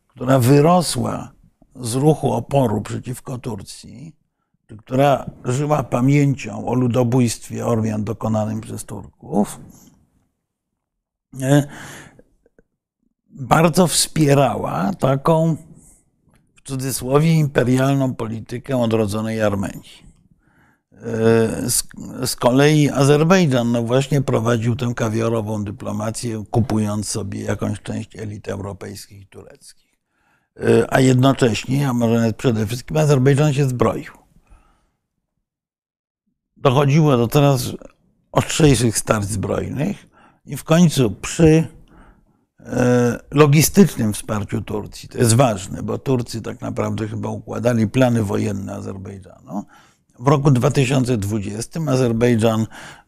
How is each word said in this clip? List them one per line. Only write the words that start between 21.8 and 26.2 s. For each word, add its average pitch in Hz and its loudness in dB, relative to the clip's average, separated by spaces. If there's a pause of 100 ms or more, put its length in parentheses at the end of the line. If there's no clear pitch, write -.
z - -4
kolei 139 4
Azerbejdżan, 143 4
no 120 0
właśnie, 135 0
prowadził 117 0
tę 120 -4
kawiorową 110 -4
dyplomację, 107 -8